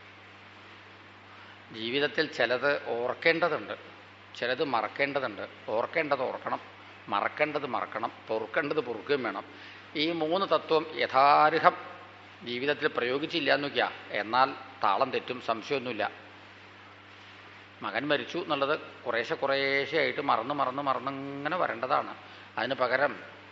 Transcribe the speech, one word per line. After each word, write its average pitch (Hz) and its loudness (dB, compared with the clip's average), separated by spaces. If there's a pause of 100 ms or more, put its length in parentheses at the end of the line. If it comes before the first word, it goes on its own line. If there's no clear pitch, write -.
(1700)
ജീവിതത്തിൽ 139 0
ചിലത് 127 2 (140)
ഓർക്കേണ്ടതുണ്ട്, 123 0 (600)
ചിലത് 127 0
മറക്കേണ്ടതുണ്ട്. 123 0 (200)
ഓർക്കേണ്ടത് 131 0
ഓർക്കണം, 120 -4 (500)
മറക്കേണ്ടത് 139 0
മറക്കണം, 110 -4 (160)
പൊറുക്കേണ്ടത് 147 0
പൊറുക്കുകയും 123 -2
വേണം. 104 -4 (500)
ഈ 151 0
മൂന്ന് 170 0
തത്വം 160 4 (100)
യഥാർഹം 151 6 (680)
ജീവിതത്തിൽ 139 0
പ്രയോഗിച്ചില്ല 143 0
എന്ന് 143 4
വയ്ക്കുക, 120 2 (200)
എന്നാൽ 120 4 (340)
താളം 110 4
തെറ്റും, 123 -4
സംശയമൊന്നുമില്ല. 120 -2 (1800)
മകൻ 110 -2
മരിച്ചു 139 0
എന്നുള്ളത് 147 0 (280)
കുറേശ്ശെ 117 -2
കുറേശ്ശെ 139 0
ആയിട്ട് 131 2
മറന്ന്, 127 2
മറന്ന്, 135 0
മറന്നിങ്ങനെ 139 -4
വരേണ്ടതാണ്. 127 0 (440)
അതിന് 120 -2
പകരം 127 2 (380)